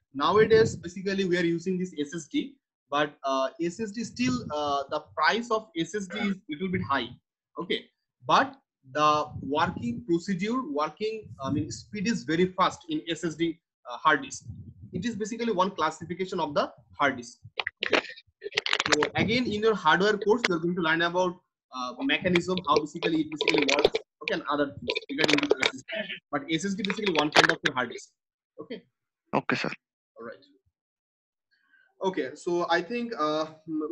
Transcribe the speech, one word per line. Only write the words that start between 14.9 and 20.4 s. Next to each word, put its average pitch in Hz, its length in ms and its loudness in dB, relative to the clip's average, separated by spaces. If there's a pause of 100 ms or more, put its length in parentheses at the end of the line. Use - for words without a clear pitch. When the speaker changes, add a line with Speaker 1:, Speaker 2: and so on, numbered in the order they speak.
Speaker 1:
It 180 120 -4
is 226 120 -2
basically 226 360 -2
one 190 200 2
classification 170 680 -4
of 151 140 -2
the 240 180 0 (260)
hard 143 200 4
disk. - 200 -14 (460)
Okay. - 160 2 (960)
So 151 80 4 (140)
again, 214 280 4
in 208 160 -2
your 220 140 4
hardware 185 420 4
course, 208 320 4